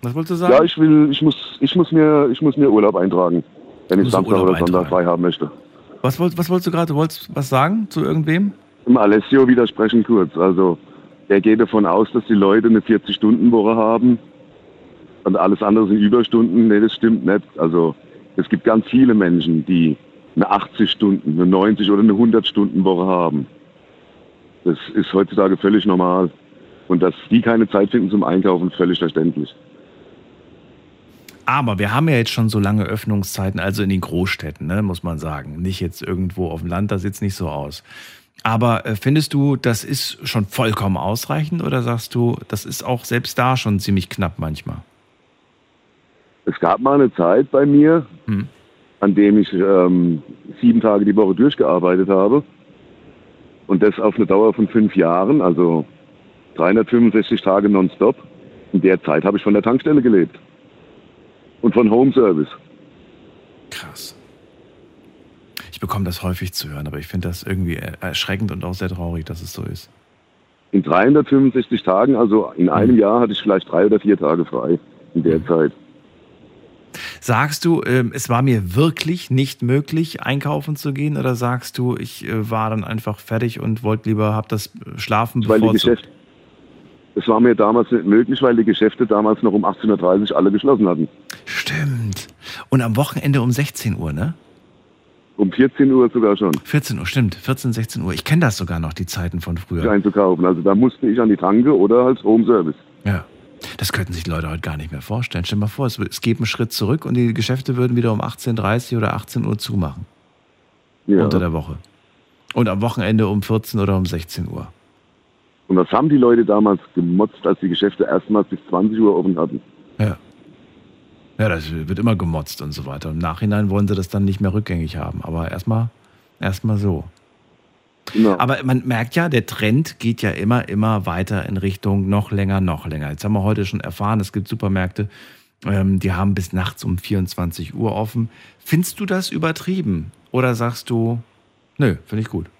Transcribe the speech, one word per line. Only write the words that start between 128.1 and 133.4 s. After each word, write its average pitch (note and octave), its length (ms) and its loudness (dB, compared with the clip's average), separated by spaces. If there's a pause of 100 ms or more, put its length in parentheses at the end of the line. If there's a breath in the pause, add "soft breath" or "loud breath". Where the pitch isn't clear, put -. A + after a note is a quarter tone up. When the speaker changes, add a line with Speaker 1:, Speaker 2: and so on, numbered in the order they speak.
Speaker 2:
Genau. G#2+ 260 4
Speaker 1:
Aber B2+ 240 -2
man C3 240 0
merkt A#2+ 300 -4
ja, E3+ 120 0
der B2 180 0
Trend A#2 520 -2
geht A#2 240 -4
ja G#2+ 80 -2
immer, G#2+ 380 -2
immer G#2 380 -2
weiter F#2 420 -4
in G2 80 -6
Richtung G2 520 -2
noch G2+ 220 -2
länger, G2 300 -2
noch E2+ 260 -2
länger. D2+ 240 -8
Jetzt D2+ 140 -12
haben G#2 80 -2
wir G2+ 100 0